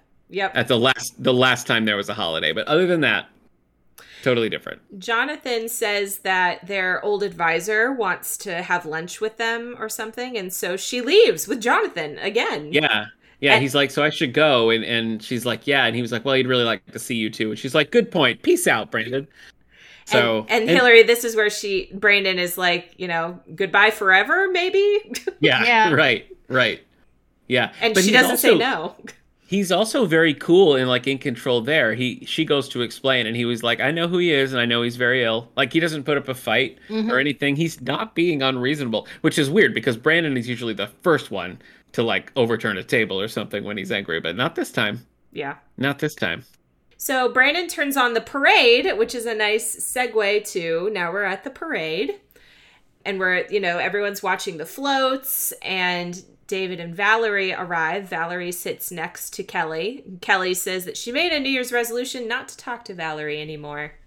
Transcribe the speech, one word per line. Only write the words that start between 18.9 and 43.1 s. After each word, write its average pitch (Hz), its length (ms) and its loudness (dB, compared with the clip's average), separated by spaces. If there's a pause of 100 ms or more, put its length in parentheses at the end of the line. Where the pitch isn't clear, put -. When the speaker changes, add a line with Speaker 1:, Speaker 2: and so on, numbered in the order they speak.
Speaker 2:
Brandon." 120 360 -4 (800)
So, 113 360 4
Speaker 1:
And, 110 100 -8
and 220 140 2
Speaker 2:
and 190 60 2
Speaker 1:
Hillary, 233 340 10
this 240 200 2
is 226 120 -4
where 214 120 4
she, 202 460 -4
Brandon 196 440 2
is 180 200 -4
like, 175 400 -2
you 180 100 -8
know, 170 320 -4 (140)
"Goodbye 202 380 4
forever, 220 600 2
maybe?" 392 460 2 (260)
<laughs> - 160 -6
Speaker 2:
Yeah, 127 240 4
Speaker 3:
Yeah. 226 300 6
Speaker 2:
right, 131 320 4 (220)
right. 120 340 2 (640)
Yeah. 123 320 0
Speaker 1:
And 220 140 2
Speaker 2:
But 190 100 6
Speaker 1:
she 202 60 4
Speaker 2:
he's 247 100 6
Speaker 1:
doesn't 262 160 2
say - 140 4
Speaker 2:
also 185 80 8
Speaker 1:
no. 202 380 -2 (500)
Speaker 2:
He's 190 260 0
also 220 320 2
very 160 300 4
cool 170 420 6
and, 131 120 2
like, 123 200 2
in 135 100 0
control 123 440 0
there. 123 320 2
He, 123 320 -4
she - 180 -2
goes 143 240 0
to 123 140 -4
explain, 120 440 0
and 113 80 -4
he 120 120 -2
was 117 160 -4
like, 117 180 0
"I 127 100 0
know 165 160 -2
who 175 120 -2
he 175 140 2
is, 135 200 2
and 127 80 -2
I 120 60 2
know 120 160 0
he's 120 140 -4
very 123 280 2
ill." 113 320 -2
Like, 139 160 0
he 165 80 2
doesn't 156 240 -4
put 143 140 0
up 135 100 -8
a 131 60 -4
fight 123 420 0 (140)
Speaker 3:
Mm-hmm. 220 200 -2
Speaker 2:
or 123 80 2
anything. 143 380 0
He's 160 240 -2
not 143 340 -6
being 170 280 0
unreasonable, 131 680 -2 (140)
which 160 160 2
is 143 100 2
weird 156 240 4
because 113 240 0
Brandon 156 400 2
is 117 100 -4
usually 120 280 -4
the 98 140 -4 (140)
first 160 280 2
one 92 280 -8 (340)
to, 123 120 0
like, 98 320 -2
overturn 113 420 0
a 95 60 -8
table 98 360 0